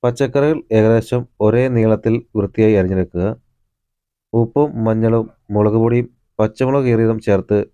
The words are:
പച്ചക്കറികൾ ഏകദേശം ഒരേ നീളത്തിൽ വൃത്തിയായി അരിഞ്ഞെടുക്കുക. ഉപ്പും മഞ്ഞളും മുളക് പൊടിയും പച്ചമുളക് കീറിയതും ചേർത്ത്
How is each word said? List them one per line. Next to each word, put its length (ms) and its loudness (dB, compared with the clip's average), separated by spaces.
പച്ചക്കറികൾ 560 -2
ഏകദേശം 480 2
ഒരേ 280 2
നീളത്തിൽ 460 0
വൃത്തിയായി 400 0
അരിഞ്ഞെടുക്കുക. 500 -2
ഉപ്പും 360 0
മഞ്ഞളും 420 0
മുളക് 280 2
പൊടിയും 280 0
പച്ചമുളക് 480 0
കീറിയതും 340 0
ചേർത്ത് 380 0